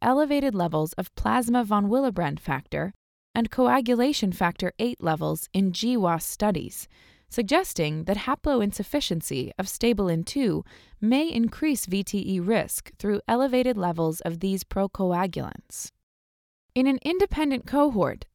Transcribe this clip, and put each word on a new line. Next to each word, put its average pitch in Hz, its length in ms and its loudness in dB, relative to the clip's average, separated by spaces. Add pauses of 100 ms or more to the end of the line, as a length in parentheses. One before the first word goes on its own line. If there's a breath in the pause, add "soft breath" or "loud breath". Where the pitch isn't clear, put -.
elevated 277 520 2
levels 165 400 0
of - 200 -8
plasma 233 500 0
von 208 240 2
Willebrand 196 500 0
factor 156 540 -4 (420)
and 226 160 0
coagulation 247 800 2
factor 175 480 -2
eight 240 240 -2
levels 160 520 -2
in 190 180 2
G 233 220 0
W 208 120 2
A 170 100 2
S 160 100 -6
studies, - 600 -2 (460 soft breath)
suggesting 185 720 0
that 202 220 -2
haploinsufficiency 208 1300 -2
of 190 120 -4
stabilin 190 560 0
two 190 400 0 (360 loud breath)
may 262 280 2
increase 247 580 0
V 196 160 -2
T 190 320 -2
E 185 60 0
risk 190 580 -2
through 202 300 -2
elevated 254 500 2
levels 165 440 0
of 165 180 -6
these 190 240 -2
procoagulants. 180 1300 -4 (800)
In 254 120 2
an 269 160 2
independent 311 640 0
cohort, 247 680 2